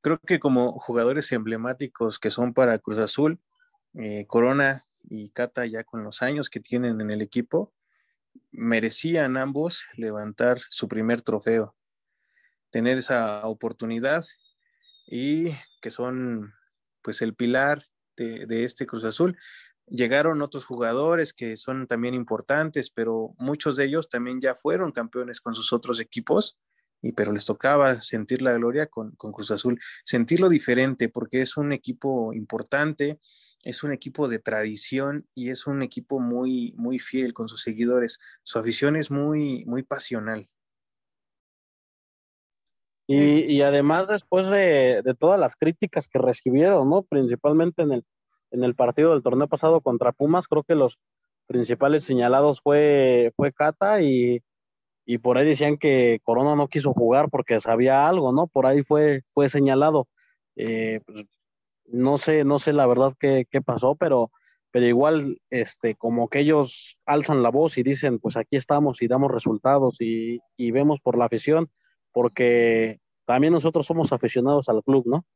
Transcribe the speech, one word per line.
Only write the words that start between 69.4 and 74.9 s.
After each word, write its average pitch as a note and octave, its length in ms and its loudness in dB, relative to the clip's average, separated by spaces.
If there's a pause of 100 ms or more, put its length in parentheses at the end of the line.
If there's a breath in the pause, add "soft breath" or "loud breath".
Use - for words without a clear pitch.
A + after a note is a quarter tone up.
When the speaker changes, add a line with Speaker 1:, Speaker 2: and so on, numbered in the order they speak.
Speaker 2:
y, A2+ 400 -4 (160)
y A#2 140 -2
vemos C#3+ 320 2
por A#2+ 160 0
la A#2+ 80 4
afición", D3 440 0 (420)
porque A#2 880 2 (260)
también C#3 260 4
nosotros D#3+ 340 2
somos E3 260 0
aficionados C3+ 560 0
al A2 140 2
club, C3+ 240 4